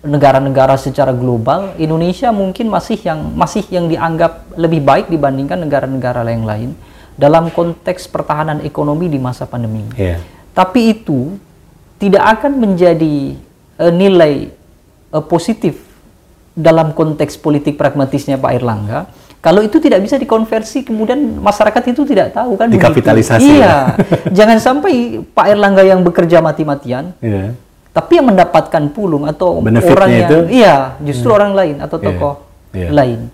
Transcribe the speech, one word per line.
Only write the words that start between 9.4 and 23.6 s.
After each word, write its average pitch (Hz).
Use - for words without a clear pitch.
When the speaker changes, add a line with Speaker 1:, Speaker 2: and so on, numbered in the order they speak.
Speaker 1:
pandemi. 113
Speaker 2:
Iya. 87
Speaker 1:
Tapi 220
itu 151
tidak 196
akan 285
menjadi, 165
eh, 170
nilai, 175
eh, 151
positif 175
dalam 160
konteks 151
politik 147
pragmatisnya 139
Pak 131
Erlangga. 120
Kalau 170
itu 220
tidak 214
bisa 269
dikonversi, 220
kemudian 220
masyarakat 208
itu 262
tidak 220
tahu 240
kan 233
begitu. 208
Speaker 2:
Dikapitalisasi, 123
Speaker 1:
Iya. -
Speaker 2:
ya. 180